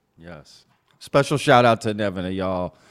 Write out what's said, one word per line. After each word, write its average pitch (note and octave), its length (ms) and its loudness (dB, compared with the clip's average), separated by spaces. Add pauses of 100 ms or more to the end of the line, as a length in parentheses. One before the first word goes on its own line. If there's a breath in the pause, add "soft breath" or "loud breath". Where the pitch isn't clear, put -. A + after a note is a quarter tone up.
(160)
Yes. E2 480 -20 (340)
Special C#3+ 380 -2
shout B2 280 4
out A2+ 180 4
to G#2+ 120 -4
Nevena, F#2+ 400 -6
y'all. F#2 420 -4 (140 soft breath)